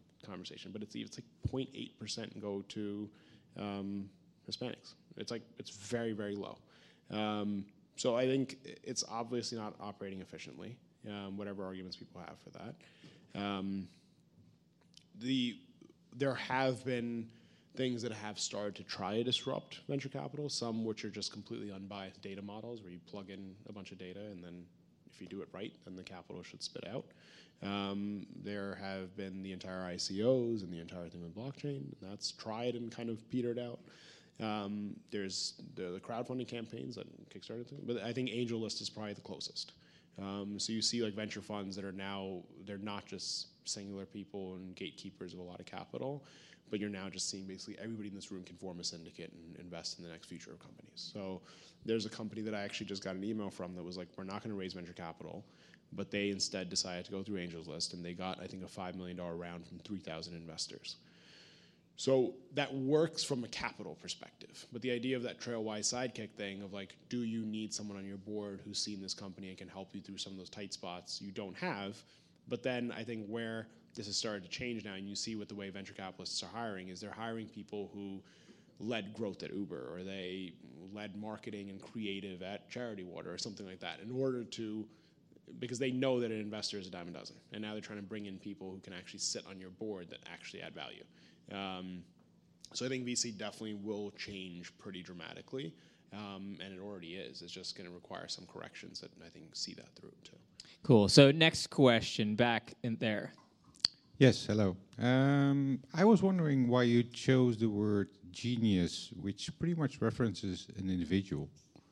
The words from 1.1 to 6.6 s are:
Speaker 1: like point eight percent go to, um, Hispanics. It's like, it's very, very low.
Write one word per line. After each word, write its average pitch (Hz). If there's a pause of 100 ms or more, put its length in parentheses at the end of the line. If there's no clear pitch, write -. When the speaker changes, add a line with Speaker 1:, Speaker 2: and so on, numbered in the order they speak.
Speaker 1:
like - (260)
point 131
eight -
percent 107
go 101
to, 104 (480)
um, 98 (400)
Hispanics. - (240)
It's 110
like, 117 (180)
it's -
very, 117
very 101
low. - (520)